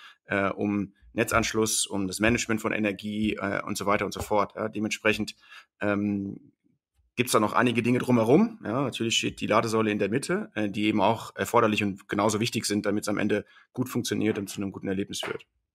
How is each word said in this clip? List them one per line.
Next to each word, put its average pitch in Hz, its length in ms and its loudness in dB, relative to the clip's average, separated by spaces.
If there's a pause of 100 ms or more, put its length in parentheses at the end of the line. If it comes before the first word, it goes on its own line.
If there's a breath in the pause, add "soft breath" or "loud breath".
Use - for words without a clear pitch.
(260 loud breath)
äh, 98 240 0
um 101 440 -2 (200)
Netzanschluss, 110 720 0
um 98 220 -4
das 92 140 -6
Management 113 400 2
von 107 120 -2
Energie, 104 640 -2
äh, 98 300 -4
und 104 120 -6
so 95 100 -4
weiter 101 180 4
und 92 100 -6
so 92 60 -8
fort. 101 340 0
Ja, 104 140 -4
dementsprechend, 107 680 0 (460 loud breath)
ähm, 101 720 -2 (640)
gibt's - 160 -2
da 117 80 6
noch 107 140 0
einige 117 280 2
Dinge 120 160 2
drumherum. 123 640 4
Ja, 120 200 -2
natürlich 117 360 -2
steht 101 220 -4
die 104 80 -6
Ladesäule 110 420 2
in 104 80 0
der 101 120 2
Mitte, 175 440 -4
äh, 107 140 -2
die 101 160 -2
eben 107 160 2
auch 110 340 2
erforderlich 110 480 2
und 95 260 -4
genauso 104 300 2
wichtig 113 280 -2
sind, 104 200 0
damit's 104 220 -2
am 101 100 -2
Ende 104 260 0 (280 soft breath)
gut 120 160 -4
funktioniert 107 500 -2
und 101 100 -6
zu 101 140 -8
einem 98 80 -4
guten 95 160 -10
Erlebnis 98 360 -4
führt. - 220 -8 (300)